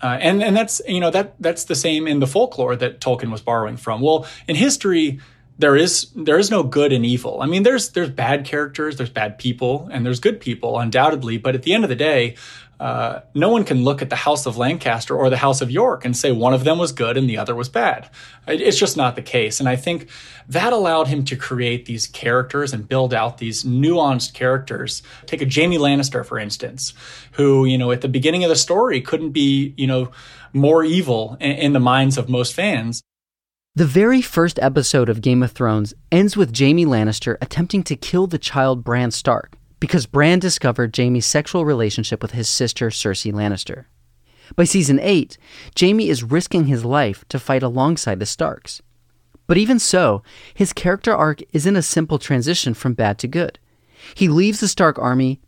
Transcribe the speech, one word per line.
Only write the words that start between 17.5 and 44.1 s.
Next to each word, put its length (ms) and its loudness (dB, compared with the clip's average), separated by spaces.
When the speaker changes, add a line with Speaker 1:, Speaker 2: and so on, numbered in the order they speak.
Speaker 1:
was 140 -6
bad. 420 -2
It, 120 -2
it's 160 2
just 200 0
not 180 0
the 80 -10
case. 380 -2
And 80 0
I 80 0
think 320 -6
that 240 0
allowed 340 2
him 200 -2
to 100 -6
create 500 -4
these 220 -6
characters 640 -2
and 160 -8
build 260 0
out 240 -2
these 240 -8
nuanced 720 0
characters. 640 -4
Take 160 -6
a 60 0
Jaime 300 2
Lannister, 480 0
for 140 -8
instance, 520 -10
who, 340 4
you 120 2
know, 140 0
at 80 -2
the 80 -4
beginning 340 0
of 80 4
the 60 4
story 440 2
couldn't 300 -4
be, 460 0
you 100 -2
know, 240 0
more 300 4
evil 560 0
in, 140 -2
in 220 0
the 40 4
minds 400 4
of 100 -4
most 240 -2
fans. 480 -4
Speaker 2:
The 100 4
very 340 4
first 400 0
episode 480 2
of 140 -2
Game 220 4
of 80 -4
Thrones 420 0
ends 260 4
with 220 2
Jaime 260 4
Lannister 560 0
attempting 440 -2
to 100 -4
kill 320 0
the 120 -2
child 440 0
Bran 300 0
Stark 440 -2
because 260 0
Bran 320 4
discovered 580 -2
Jaime's 300 2
sexual 380 0
relationship 580 -2
with 80 -6
his 180 -4
sister, 420 -2
Cersei 420 -4
Lannister. 540 -4